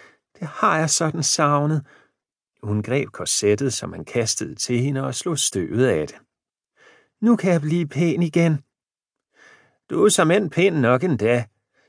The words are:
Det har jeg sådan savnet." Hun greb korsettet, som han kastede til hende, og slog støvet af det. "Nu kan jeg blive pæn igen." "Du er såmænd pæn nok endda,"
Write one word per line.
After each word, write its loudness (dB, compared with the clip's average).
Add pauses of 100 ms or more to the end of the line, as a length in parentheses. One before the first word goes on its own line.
(400)
Det -10
har 0
jeg 0
sådan -2
savnet." 0 (800)
Hun -2
greb -2
korsettet, 0
som -8
han -12
kastede -4
til -2
hende, -2
og -6
slog -4
støvet 0
af 0
det. -18 (1040)
"Nu 4
kan 0
jeg 2
blive -2
pæn 0
igen." 2 (1300)
"Du 2
er 6
såmænd 2
pæn 2
nok 2
endda," 0 (440)